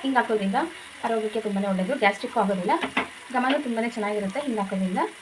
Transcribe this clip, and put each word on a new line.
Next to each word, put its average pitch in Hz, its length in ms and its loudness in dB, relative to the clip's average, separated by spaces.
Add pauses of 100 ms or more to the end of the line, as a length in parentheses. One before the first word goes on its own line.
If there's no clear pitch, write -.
ಹಿಂಗೆ 269 160 2
ಹಾಕೋದ್ರಿಂದ 208 400 2 (460)
ಆರೋಗ್ಯಕ್ಕೆ 220 420 0
ತುಂಬಾ 196 140 0 (100)
ಒಳ್ಳೆಯದು, 185 320 2
ಗ್ಯಾಸ್ಟ್ರಿಕ್ 208 400 0
ಆಗೋದಿಲ್ಲ, 196 320 2 (580)
ಘಮನೂ 254 320 2
ತುಂಬಾ 226 160 0 (160)
ಚೆನ್ನಾಗಿರುತ್ತೆ 208 480 -2
ಹಿಂಗೆ 220 180 0
ಹಾಕೋದ್ರಿಂದ. 190 380 0 (200)